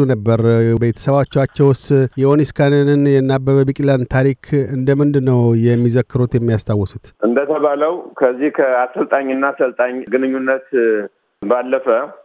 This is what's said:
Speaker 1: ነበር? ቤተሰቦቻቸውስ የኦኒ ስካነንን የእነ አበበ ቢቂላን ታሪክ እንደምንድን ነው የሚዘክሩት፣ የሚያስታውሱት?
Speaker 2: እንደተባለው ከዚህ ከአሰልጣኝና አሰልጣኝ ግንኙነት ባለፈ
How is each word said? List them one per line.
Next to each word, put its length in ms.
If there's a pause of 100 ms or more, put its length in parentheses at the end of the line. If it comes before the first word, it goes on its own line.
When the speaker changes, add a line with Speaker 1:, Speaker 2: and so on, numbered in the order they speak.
Speaker 1:
ነበር? 340 (400)
ቤተሰቦቻቸውስ 1000 (340)
የኦኒ 280
ስካነንን 600
የእነ 260
አበበ 320
ቢቂላን 420
ታሪክ 360 (280)
እንደምንድን 540
ነው 160 (200)
የሚዘክሩት፣ 720
የሚያስታውሱት? 720 (200)
Speaker 2:
እንደተባለው 720 (200)
ከዚህ 360
ከአሰልጣኝና 960
አሰልጣኝ 480 (140)
ግንኙነት 580 (720)
ባለፈ 460 (360)